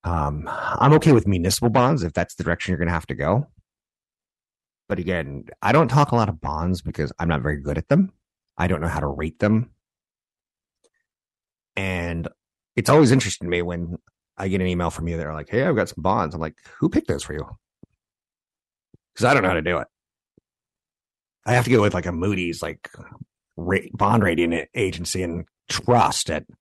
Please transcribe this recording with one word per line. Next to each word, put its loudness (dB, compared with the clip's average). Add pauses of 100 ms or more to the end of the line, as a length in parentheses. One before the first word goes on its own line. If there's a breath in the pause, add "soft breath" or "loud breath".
Um, -2
I'm 2
okay 6
with 6
municipal 0
bonds 2
if -4
that's -4
the -8
direction -2
you're -2
gonna 0
have -4
to -6
go. 0 (1400)
But -4
again, -6 (160)
I 2
don't 4
talk 4
a 0
lot 4
of -6
bonds -4
because -6
I'm -2
not 0
very -2
good -6
at -8
them. 2 (460)
I 0
don't -2
know -2
how -2
to -4
rate -6
them. 2 (2000)
And -4 (460)
it's 0
always 6
interesting 0
to -4
me 0
when -6 (400)
I -6
get 0
an 0
email 0
from -6
you -4
that -6
are -8
like, -10
"Hey, 0
I've 0
got 0
some -12
bonds." 0
I'm -8
like, -8 (220)
"Who 2
picked -2
those -4
for -12
you?" -8 (1700)
'Cause -2
I 4
don't 4
know 0
how 0
to -2
do -2
it. -6 (1600)
I 4
have 4
to -2
go 8
with, 4
like, -2
a -4
Moody's, -2
like, -10 (680)
ra-, -2 (140)
bond 2
rating 0
a-, -4
agency -4
and -6 (220)
trust 2
it. -4 (160)